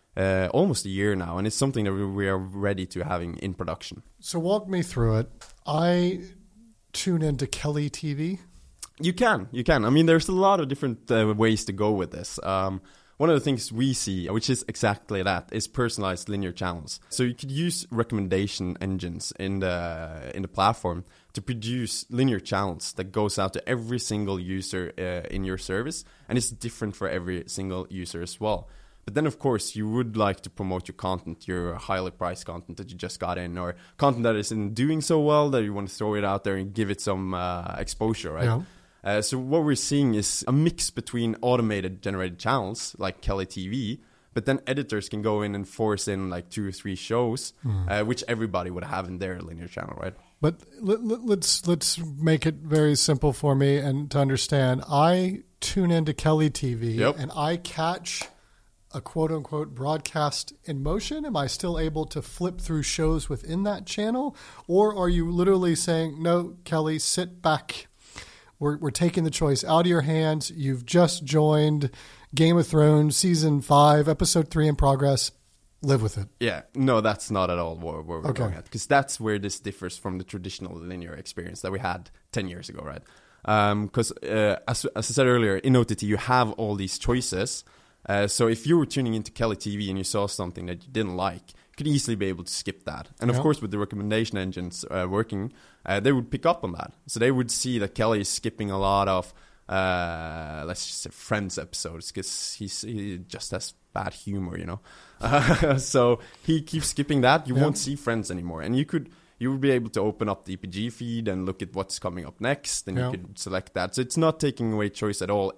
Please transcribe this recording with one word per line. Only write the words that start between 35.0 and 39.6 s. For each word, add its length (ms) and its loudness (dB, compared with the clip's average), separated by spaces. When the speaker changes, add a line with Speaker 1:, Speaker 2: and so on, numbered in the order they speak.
Speaker 1:
so 200 4
well 280 6
that 140 2
you 100 -2
want 160 -6
to 60 -14
throw 220 0
it 80 0
out 200 0
there 120 0
and 180 -4
give 160 0
it 100 -4
some, 320 -2
uh, 460 -4
exposure, 560 -2
right? 100 0
Speaker 2:
Yeah. 180 2
Speaker 1:
Uh, 200 0
so 160 -2
what 260 2